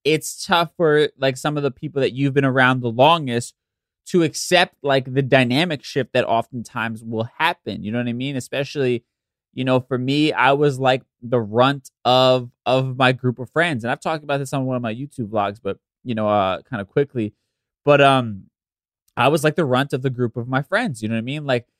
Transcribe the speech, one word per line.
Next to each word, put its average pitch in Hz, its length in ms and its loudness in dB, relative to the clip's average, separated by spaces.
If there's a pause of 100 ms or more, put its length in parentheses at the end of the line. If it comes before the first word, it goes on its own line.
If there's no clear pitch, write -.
it's - 440 -2
tough 170 320 0
for, 151 400 2
like, 135 180 0
some 151 220 -4
of 143 40 -6
the 143 80 0
people 139 300 -8
that 113 140 0
you've 135 200 0
been 139 120 2
around 131 340 2
the 120 100 -4
longest 127 640 2 (520)
to 180 160 2
accept, 175 600 0
like, 135 300 0
the 131 80 0
dynamic 135 640 2
shift - 300 -6
that 123 100 2
oftentimes 113 800 -4
will 113 320 -4
happen. 135 460 -4
You 104 100 -6
know 120 60 -2
what 123 100 -4
I 117 60 -4
mean? 135 220 -6
Especially, 131 680 -4 (480)
you 127 140 -6
know, 127 140 2
for 127 180 -4
me, 143 340 0
I 123 200 4
was, 143 260 2
like, 131 240 2 (180)
the 120 180 -2
runt 123 520 0 (160)
of, 127 440 4 (140)
of 131 320 0
my 131 160 4
group 127 260 -2
of 123 120 -12
friends. 156 340 -2
And 120 60 -2
I've 143 100 -4
talked 160 240 -4
about 143 140 -2
this 139 160 -8
on 135 100 -2
one 127 120 -2
of 123 60 -4
my 113 120 -4
YouTube 127 340 -8
vlogs, 104 340 -4
but, 98 160 -6 (260)
you 123 100 -4
know, 110 120 -2
uh, 98 360 2
kinda 101 240 -8
quickly. 127 480 -4 (500)
But, 143 160 6
um, 123 440 2 (680)
I 120 140 2
was, 147 160 0
like, 151 120 0
the 165 100 0
runt 131 260 0
of 139 80 -2
the 135 80 -2
group 123 300 -4
of 120 100 -8
my 135 140 -2
friends. 190 400 -4
You 107 80 -2
know 113 60 -2
what - 20 -2
I 113 40 -4
mean? 143 220 -8
Like, 127 220 -2 (140)